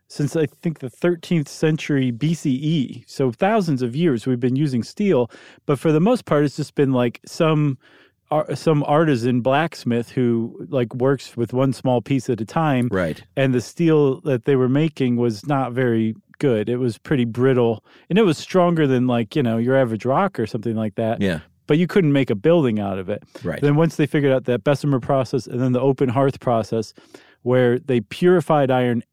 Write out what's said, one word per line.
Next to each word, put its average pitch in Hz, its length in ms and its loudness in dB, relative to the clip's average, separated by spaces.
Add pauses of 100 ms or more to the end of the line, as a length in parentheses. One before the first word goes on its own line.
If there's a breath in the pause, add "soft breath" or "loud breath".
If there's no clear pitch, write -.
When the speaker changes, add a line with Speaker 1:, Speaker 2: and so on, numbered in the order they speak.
Speaker 1:
since - 280 -4
I 160 100 0
think - 340 -6
the 127 100 -10
thirteenth 175 600 -2
century 147 640 -2
B 147 220 -2
C 151 180 -4
E, 143 560 -2
so 135 240 -2
thousands 185 500 0
of 120 140 -4
years 147 300 0
we've 127 140 0
been 123 160 0
using 135 280 0
steel. 160 460 0 (360 loud breath)
But 143 140 -2
for 165 120 0
the 151 80 2
most 226 260 0
part, 147 200 2
it's 139 100 -4
just - 200 -8
been, 135 180 2
like, 123 320 0
some 151 520 0 (540 soft breath)
ar-, 151 240 -2
some 147 320 0
artisan 131 540 2
blacksmith 127 680 -2
who, 117 600 -2
like, 123 260 -2
works 131 400 -2
with 117 180 -4
one 131 200 0
small 123 280 0
piece 135 280 -4
at 113 120 -2
a 113 40 -8
time. 135 460 0
Speaker 2:
Right. 87 300 -4 (140)
Speaker 1:
And 135 180 2
the 123 80 0
steel 147 600 2
that 135 240 -2
they 143 100 2
were 127 140 2
making 135 480 0
was 117 300 -2
not 131 260 -2
very 113 420 0 (240)
good. 113 300 0
It 123 80 -2
was 123 200 -2
pretty 127 280 -2
brittle, 120 580 0 (260 soft breath)
and 175 80 0
it 226 60 4
was 165 140 2
stronger 175 500 2
than, 127 200 2
like, 117 280 -2
you 151 80 0
know, 113 140 0
your 123 200 0
average 113 280 0
rock 170 340 0
or 110 80 -2
something 113 280 -6
like 110 200 -4
that. 113 260 -2
Speaker 2:
Yeah. 90 180 -2 (260)
Speaker 1:
But 151 120 2
you 175 100 2
couldn't 160 240 2
make 135 180 2
a 120 60 0
building 127 460 2
out 98 180 -4
of 90 100 -10
it. 104 140 -6 (180)
Speaker 2:
Right. - 200 -6
Speaker 1:
Then 147 160 2
once 160 180 2
they 156 100 0
figured 139 280 0
out 131 120 0
that 123 200 -2
Bessemer 143 340 0
process 135 480 -2
and 123 140 -6
then 131 100 0
the 123 80 0
open 135 300 0
hearth 135 320 0
process, 113 520 -2 (500 loud breath)
where 123 360 2
they 123 220 -2
purified 156 680 2
iron 123 320 0 (120)